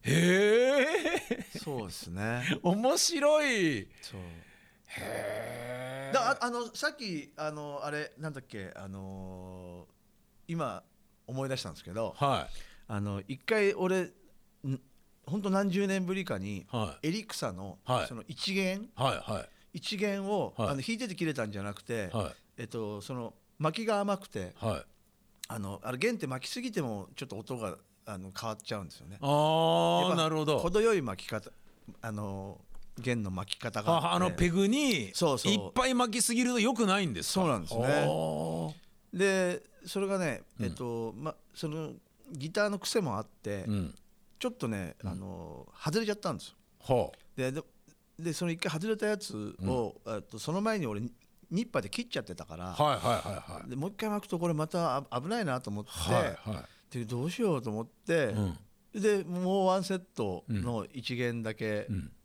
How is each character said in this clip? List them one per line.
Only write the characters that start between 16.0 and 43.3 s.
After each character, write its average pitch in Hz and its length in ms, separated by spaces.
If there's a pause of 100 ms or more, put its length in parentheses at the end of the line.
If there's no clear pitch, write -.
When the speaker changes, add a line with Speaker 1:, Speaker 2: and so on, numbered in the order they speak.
Speaker 2:
ぶ 185 80
り 190 100
か 107 140
に、 98 320
Speaker 1:
は 110 320
い。 147 60
Speaker 2:
エ 165 40
リ 214 140
ク - 100
サ 123 160
の、 92 320
Speaker 1:
は 123 200
い。 - 40
Speaker 2:
そ 123 60
の 113 140
一 - 260
弦、 190 420
Speaker 1:
は 123 200 (120)
い 110 40
は 98 80
い。 - 100 (240)
Speaker 2:
一 185 240
弦 196 300
を、 185 280
Speaker 1:
は 113 120
い。 - 20
Speaker 2:
あ 143 60
の、 135 60
弾 226 140
い - 40
て 127 80
て 175 80
切 165 100
れ 151 80
た 120 120
ん 104 60
じ 101 60
ゃ 98 60
な 101 100
く - 100
て、 107 300
Speaker 1:
は 101 160
い。 - 60 (220)
Speaker 2:
え 120 80
っ - 20
と、 104 340
そ 131 140
の、 117 180 (240)
巻 160 240
き 220 60
が 208 140
甘 196 180
く - 100
て、 92 280
Speaker 1:
は 101 200
い。 - 80 (600)
Speaker 2:
あ 117 100
の、 98 260
あ 120 80
れ、 127 60
弦 214 160
っ 220 40
て 143 100
巻 131 200
き - 40
す 247 100
ぎ 240 100
て 190 120
も 104 320
ち - 80
ょ - 20
っ - 20
と 98 120
音 123 180
が、 104 180 (320)
あ 101 120
の、 95 200
変 113 100
わ 107 40
っ 104 100
ち 113 120
ゃ - 20
う 98 60
ん 82 40
で - 40
す - 80
よ 69 80
ね。 98 120
Speaker 1:
あ - 80
ー、 165 760
Speaker 2:
や 180 80
っ - 20
ぱ 165 40
Speaker 1:
な 160 140
る 160 60
ほ 156 100
ど。 143 140
Speaker 2:
程 180 200
よ 226 140
い 180 80
巻 104 240
き - 20
方、 107 220 (540)
あ 113 80
の、 98 500 (380)
弦 120 240
の 95 80
巻 92 260
き - 20
方 110 220
が 165 140
あ - 20
っ 147 40
て。 165 80
Speaker 1:
あ、 175 40
あ 175 60
の、 180 100
ペ 175 200
グ 196 180
に、 220 480
Speaker 2:
そ 156 180
う 123 60
そ - 100
う。 - 20
Speaker 1:
い 208 40
っ 202 40 (140)
ぱ 254 140
い 254 80
巻 240 160
き 240 100
す 226 140
ぎ 247 80
る 247 80
と 240 80
良 226 160
く 226 100
な 190 140
い 190 80
ん 120 60
で 78 100
す - 100
か？ 190 80
Speaker 2:
そ 180 60
う - 20
な 123 80
ん 85 60
で 78 40
す - 80
ね。 117 80
Speaker 1:
あ 131 40 (200)
ー。 160 640 (380)
Speaker 2:
で、 185 520 (240)
そ 196 120
れ 196 80
が 196 120
ね、 147 240 (160)
Speaker 1:
う - 20
ん。 101 40
Speaker 2:
え 92 40
っ - 20
と、 117 460
ま、 151 180 (200)
そ 165 120
の、 151 260 (380)
ギ 156 200
タ 208 160
ー - 20
の 202 80
癖 214 240
も 117 160
あ 110 40
っ - 40
て、 101 420